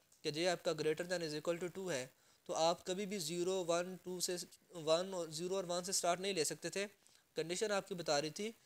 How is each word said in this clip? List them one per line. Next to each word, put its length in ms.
कि 80
जी 160
आपका 260
greater 320
than 180
is 200
equal 220
to 140
two 140
है, 180
तो 60
आप 300
कभी 240
भी 120
ज़ीरो, 460
वन, 400
टू 160
से, 160
वन 400
और 160
ज़ीरो 260
और 100
वन 160
से 100
स्टार्ट 280
नहीं 140
ले 100
सकते 260
थे। 160
कंडीशन 360
आपकी 220
बता 240
रही 120
थी 240